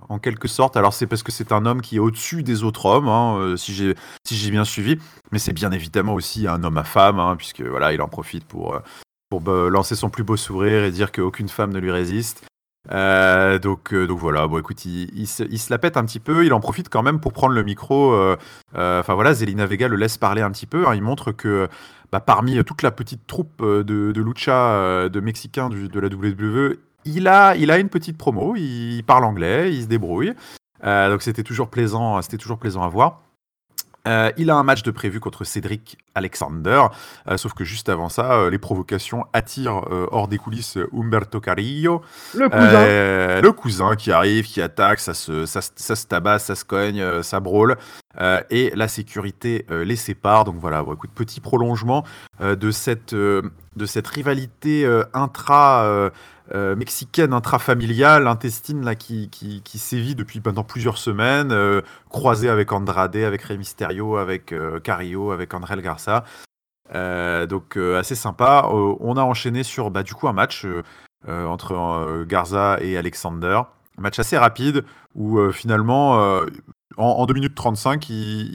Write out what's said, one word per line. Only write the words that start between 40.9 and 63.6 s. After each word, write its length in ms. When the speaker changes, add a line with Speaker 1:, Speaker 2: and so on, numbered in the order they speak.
Speaker 1:
Humberto 480
Carrillo. 640
Speaker 2:
Le 160
cousin. 300
Speaker 1:
Euh, 640
le 100
cousin 440
qui 160
arrive, 360
qui 120
attaque, 420
ça 120
se, 320
ça 160
se, 140
ça 200
se 120
tabasse, 380
ça 100
se 100
cogne, 340
euh, 220
ça 180
brûle, 360
euh, 300
et 260
la 120
sécurité, 800
euh, 160
les 100
sépare. 500
Donc 120
voilà, 240
bon, 140
écoute, 180
petit 260
prolongement, 640
euh, 140
de 160
cette, 420
euh, 300
de 100
cette 220
rivalité, 760
euh, 200
intra, 680
euh, 260
euh, 220
mexicaine, 560
intrafamiliale, 960
intestine, 560
là, 120
qui, 340
qui, 320
qui 180
sévit 360
depuis 280
maintenant 220
plusieurs 320
semaines, 560
euh, 260
croisée 400
avec 240
Andrade, 420
avec 280
Rey 120
Mysterio, 600